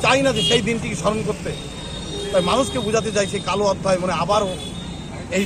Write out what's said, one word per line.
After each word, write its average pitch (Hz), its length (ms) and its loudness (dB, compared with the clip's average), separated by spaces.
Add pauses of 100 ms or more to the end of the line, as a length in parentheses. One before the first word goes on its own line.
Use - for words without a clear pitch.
চাই 247 220 6
না 269 120 4
যে 208 120 2
সেই 233 180 4
দিনটিকে 226 340 -2
স্মরণ 214 260 0
করতে। 190 240 -4 (800)
তাই 185 200 4
মানুষকে 262 360 2
বোঝাতে 214 280 0
চাই 202 180 2
সেই 190 160 -4
কালো 196 140 2 (100)
অধ্যায় 185 300 2
মানে 180 100 0 (100)
আবারও 202 280 2 (880)
এই 196 80 2